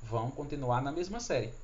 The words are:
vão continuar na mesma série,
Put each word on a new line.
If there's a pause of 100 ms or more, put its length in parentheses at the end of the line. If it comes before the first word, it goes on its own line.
vão
continuar
na
mesma
série, (120)